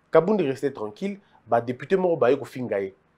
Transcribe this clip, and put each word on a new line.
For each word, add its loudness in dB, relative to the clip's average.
Kabound 4
est 0
resté -4
tranquille. -10
Bah, 2
député -4
Moro, 2
bah, 4
il 2
fingaye. -6